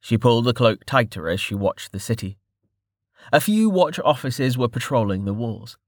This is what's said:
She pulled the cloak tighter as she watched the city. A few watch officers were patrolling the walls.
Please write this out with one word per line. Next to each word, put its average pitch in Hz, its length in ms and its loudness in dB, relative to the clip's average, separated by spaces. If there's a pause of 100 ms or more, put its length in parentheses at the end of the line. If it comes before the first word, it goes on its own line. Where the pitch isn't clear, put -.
She - 160 0
pulled 117 300 4
the 120 80 2
cloak 113 320 -2
tighter 101 420 -2
as 90 100 0
she - 160 -6
watched 98 380 -4
the 95 80 -6
city. 98 380 -4 (920)
A 151 120 4
few 214 260 4
watch 180 320 2
officers 131 560 0
were 123 200 -2
patrolling 101 500 0
the 98 80 -2
walls. 110 420 -8 (120)